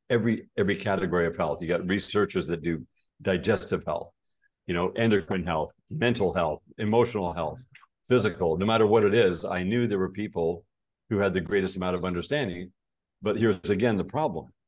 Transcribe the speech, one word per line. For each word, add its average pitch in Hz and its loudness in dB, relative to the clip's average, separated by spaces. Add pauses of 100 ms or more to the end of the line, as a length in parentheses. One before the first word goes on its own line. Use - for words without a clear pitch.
every, 117 0
every 98 2
category 90 0
of 82 -4
health. 78 -2
You 82 -6
got 87 -2
researchers 95 0
that 80 -4
do 80 -2 (340)
digestive 95 -2
health, - -6 (560)
you 90 -4
know, 87 0
endocrine 101 0
health, 80 -4 (180)
mental 101 0
health, 85 -2 (160)
emotional 107 0
health, 78 -6 (480)
physical, 92 2
no 95 0
matter 110 6
what 107 6
it 98 4
is, 95 2
I 90 -2
knew 120 0
there 104 -2
were 92 -2
people 85 -4 (460)
who 104 2
had 98 2
the 92 2
greatest 92 0
amount 90 -2
of 87 -4
understanding. 90 -4 (480)
But 104 0
here's 104 2
again 104 2
the 92 -2
problem. 113 -4 (220)